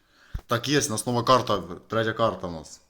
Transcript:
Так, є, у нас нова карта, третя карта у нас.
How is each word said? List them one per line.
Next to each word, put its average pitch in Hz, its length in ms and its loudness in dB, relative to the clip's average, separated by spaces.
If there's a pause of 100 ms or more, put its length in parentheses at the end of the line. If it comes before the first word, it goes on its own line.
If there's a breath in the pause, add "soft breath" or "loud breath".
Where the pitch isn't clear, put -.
(460 loud breath)
Так, 120 220 -2
є, 143 120 4
у - 80 -2
нас 107 180 -4
нова 120 160 0
карта, 113 400 4 (260)
третя 110 240 0
карта 101 340 0
у 87 40 -6
нас. 80 380 -14